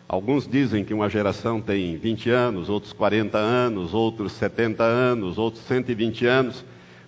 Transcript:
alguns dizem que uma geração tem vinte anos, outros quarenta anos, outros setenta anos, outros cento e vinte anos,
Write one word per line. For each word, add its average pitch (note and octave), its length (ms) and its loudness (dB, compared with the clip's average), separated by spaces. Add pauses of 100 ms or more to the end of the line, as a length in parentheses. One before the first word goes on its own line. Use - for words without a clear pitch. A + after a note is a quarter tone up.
alguns G#2+ 400 0
dizem G#2+ 380 0
que G#2 80 -4
uma G#2 160 2
geração G#2 500 0
tem F#2+ 380 -2
vinte A2+ 320 -2
anos, A#2 400 2
outros G#2 240 -4
quarenta G#2 440 2
anos, G#2+ 560 0
outros A2+ 380 0
setenta A2+ 540 0
anos, A#2 520 2
outros A2 280 -4
cento B2+ 240 -2
e A#2+ 40 0
vinte A2+ 320 -2
anos, B2 380 2 (440)